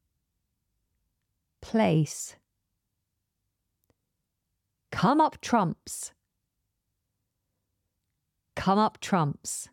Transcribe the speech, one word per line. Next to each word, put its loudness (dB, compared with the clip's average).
Place. 0
Come 2
up 2
trumps. -4
Come 2
up 0
trumps. -2